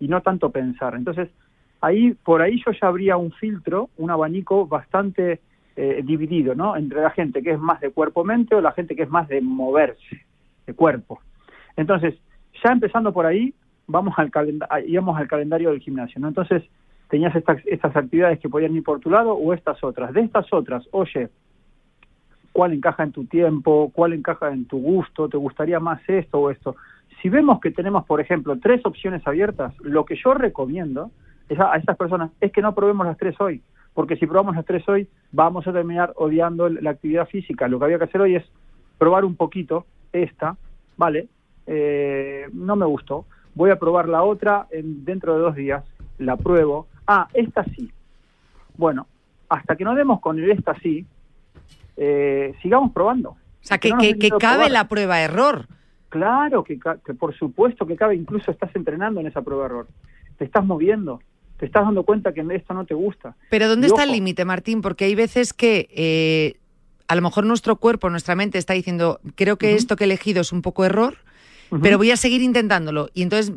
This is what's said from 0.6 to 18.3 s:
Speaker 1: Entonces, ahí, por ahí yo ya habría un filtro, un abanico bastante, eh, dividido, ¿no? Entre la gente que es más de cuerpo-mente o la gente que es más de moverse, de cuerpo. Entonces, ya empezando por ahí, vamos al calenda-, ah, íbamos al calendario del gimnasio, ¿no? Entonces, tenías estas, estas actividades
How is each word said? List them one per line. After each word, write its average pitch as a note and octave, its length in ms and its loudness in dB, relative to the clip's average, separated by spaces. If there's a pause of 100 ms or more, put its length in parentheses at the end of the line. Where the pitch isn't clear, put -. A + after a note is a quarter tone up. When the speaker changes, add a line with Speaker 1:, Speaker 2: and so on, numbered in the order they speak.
Speaker 1:
Entonces, E3+ 320 -6 (520)
ahí, G#3+ 320 4 (120)
por E3 180 4
ahí A3+ 240 2
yo A3+ 60 2
ya G3 160 0
habría F#3 280 2
un F3 140 -2
filtro, G3+ 640 -6
un E3 140 -4
abanico E3+ 560 0
bastante, F3+ 760 -2 (360)
eh, C#3 280 -2
dividido, D3+ 520 0
¿no? F#3 200 -2
Entre D3 240 -4
la D#3 100 2
gente C#3 320 -4
que E3 100 -2
es D3+ 80 -2
más D#3+ 200 0
de C#3 100 -4
cuerpo-mente F#3+ 640 0
o G3+ 40 4
la F3+ 120 2
gente E3 240 -6
que E3 80 -2
es C3+ 60 -6
más E3 180 0
de C#3 120 -2
moverse, C3 840 -2 (420)
de B2 80 -14
cuerpo. C3+ 460 0 (560)
Entonces, D#3+ 380 0 (500)
ya A#3 80 6
empezando A3+ 400 0
por E3+ 140 0
ahí, G#3+ 280 0 (320)
vamos F3 300 -2
al D#3 160 0
calenda-, D3+ 360 -4
ah, D3 120 -2
íbamos F3+ 360 -2
al D3 120 -4
calendario D#3 420 -2
del C#3+ 100 -2
gimnasio, C3 400 -8
¿no? C#3+ 80 -4
Entonces, E3+ 340 -2 (480)
tenías D#3+ 260 0
estas, D#3+ 300 0
estas D#3 280 -2
actividades D#3+ 460 2